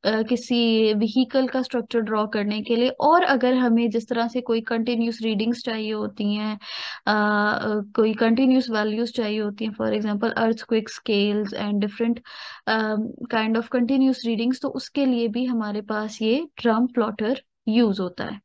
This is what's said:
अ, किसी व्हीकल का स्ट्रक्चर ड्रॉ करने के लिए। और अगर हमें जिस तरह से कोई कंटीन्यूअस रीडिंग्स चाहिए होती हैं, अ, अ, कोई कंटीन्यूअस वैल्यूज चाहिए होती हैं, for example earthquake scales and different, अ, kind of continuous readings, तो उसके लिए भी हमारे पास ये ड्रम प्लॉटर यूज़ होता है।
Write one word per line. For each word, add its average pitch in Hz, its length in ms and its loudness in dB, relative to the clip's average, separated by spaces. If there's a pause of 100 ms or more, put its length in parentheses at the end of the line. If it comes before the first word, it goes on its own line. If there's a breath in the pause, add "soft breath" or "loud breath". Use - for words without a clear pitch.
अ, 220 180 0
किसी 226 720 2
व्हीकल 240 540 2
का 262 140 -2
स्ट्रक्चर 240 380 -2
ड्रॉ 214 280 0
करने 208 340 -2
के 233 140 0
लिए। 240 140 2
और 339 340 4
अगर 254 300 2
हमें 233 360 4
जिस 233 180 -2
तरह 233 200 -2
से 240 140 -4
कोई 226 200 -2
कंटीन्यूअस 233 600 -2
रीडिंग्स 226 420 -2
चाहिए 220 300 -4
होती 208 400 -4
हैं, 214 260 -4 (480 loud breath)
अ, 208 60 2 (520)
अ, 214 140 0 (160)
कोई 220 180 4
कंटीन्यूअस 247 560 4
वैल्यूज 220 440 -2
चाहिए 214 280 -2
होती 208 240 -4
हैं, 220 60 -4
for 220 160 -4
example 214 460 0
earthquake 226 540 0
scales 208 680 0
and 208 320 -2
different, 233 340 -2 (480 loud breath)
अ, 220 280 0 (380)
kind 220 220 2
of 226 80 0
continuous 254 640 2
readings, 233 340 -2
तो 285 60 -4
उसके - 380 -2
लिए 240 220 2
भी 240 180 -2
हमारे 214 360 -2
पास 214 400 -6
ये 254 260 2 (140)
ड्रम 233 260 2
प्लॉटर 220 540 -2 (260)
यूज़ 214 340 2
होता 180 220 -6
है। 202 220 -10